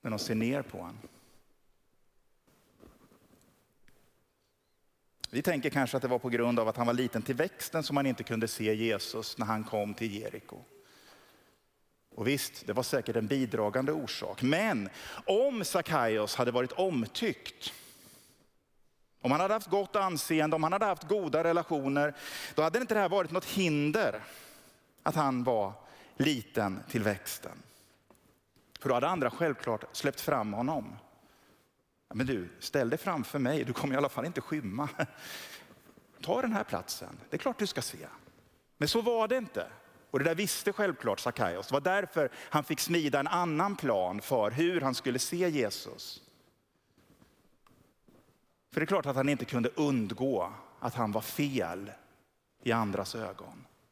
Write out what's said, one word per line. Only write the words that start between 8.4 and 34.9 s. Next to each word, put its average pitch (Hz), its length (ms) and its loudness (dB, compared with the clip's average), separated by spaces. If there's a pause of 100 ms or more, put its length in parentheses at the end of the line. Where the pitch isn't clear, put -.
se 107 260 2
Jesus 110 640 -2
när 117 80 -2
han 110 180 0
kom 104 300 -2
till 107 200 -4
Jeriko. 107 420 -8 (1600)
Och 110 140 -2
visst, - 380 -2
det - 60 -4
var 117 100 0
säkert 120 340 0
en 110 100 0
bidragande 123 680 0
orsak. 120 500 -6
Men 147 460 2 (380)
om 226 380 2
Sackaios 120 680 2
hade 123 160 2
varit 123 220 0
omtyckt, 175 1000 -2 (1500)
om 123 100 2
han 156 100 6
hade 190 140 4
haft 208 160 -4
gott 196 260 0
anseende, 160 600 2
om 156 60 2
han 160 100 2
hade 202 140 2
haft 170 220 -2
goda 165 360 2
relationer, 147 680 2 (400)
då 156 80 4
hade 160 180 4
inte 240 140 0
det 214 60 4
här 190 80 4
varit 185 220 2
något 180 140 -2
hinder 151 800 2 (760)
att 143 120 2
han 135 300 2
var 110 280 2 (440)
liten 110 640 0 (100)
till 113 120 0
växten. - 600 -4 (1160)
För - 80 -4
då 131 60 4
hade 123 140 4
andra 156 220 2
självklart 135 640 -2
släppt - 280 -2
fram 113 320 0
honom. 120 440 -2 (1120)
"Ja, - 60 -16
men 127 120 0
du, 101 220 -2 (100)
ställ 123 320 0
dig 156 80 0
framför 160 400 -2
mig, 135 260 2
du 123 80 -4
kommer 135 220 -2
i - 20 2
alla 143 120 2
fall - 160 -4
inte 165 160 -4
skymma. 135 480 -4 (640)